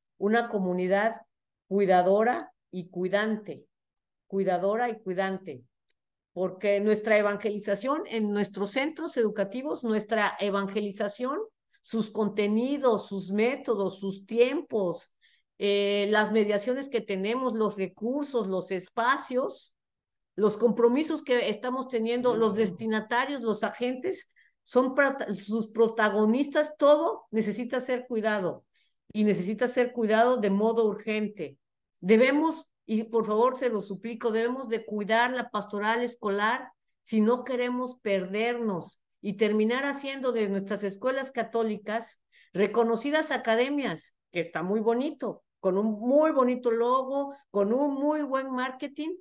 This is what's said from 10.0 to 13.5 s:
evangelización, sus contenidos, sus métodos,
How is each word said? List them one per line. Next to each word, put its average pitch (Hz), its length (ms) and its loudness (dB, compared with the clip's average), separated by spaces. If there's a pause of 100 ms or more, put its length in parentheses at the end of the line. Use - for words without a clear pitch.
evangelización, 202 1000 -2 (420)
sus 220 300 -4
contenidos, 214 960 0
sus 190 240 -8
métodos, 214 680 -2